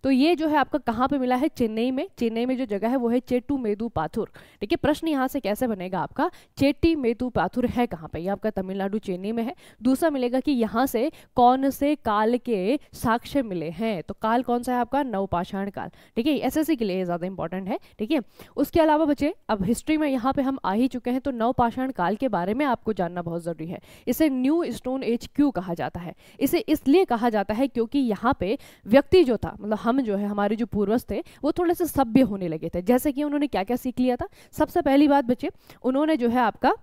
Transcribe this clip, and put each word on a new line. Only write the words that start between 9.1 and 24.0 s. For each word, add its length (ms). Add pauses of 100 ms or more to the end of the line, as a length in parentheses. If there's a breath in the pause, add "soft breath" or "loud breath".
में 100
है। 120 (280 loud breath)
दूसरा 280
मिलेगा 300
कि 120
यहाँ 340
से 260 (220 loud breath)
कौन 360
से 240
काल 440
के 400 (140)
साक्ष्य 500
मिले 280
हैं, 320
तो 200
काल 200
कौन 200
सा 100
है 60
आपका? 240
नवपाषाण 680
काल। 180 (280 soft breath)
ठीक 100
है, 120
एसएससी 380
के 80
लिए 200
ज़्यादा 220
इंपॉर्टेंट 420
है। 100 (200 soft breath)
ठीक 120
है, 100 (360 loud breath)
उसके 240
अलावा 240
बच्चे 300 (140)
अब 160
हिस्ट्री 320
में 120
यहाँ 240
पे 100
हम 220
आ 80
ही 160
चुके 220
हैं, 100
तो 100
नवपाषाण 600
काल 260
के 120
बारे 260
में 120
आपको 260
जानना 300
बहुत 200
ज़रूरी 240
है। 140 (280 loud breath)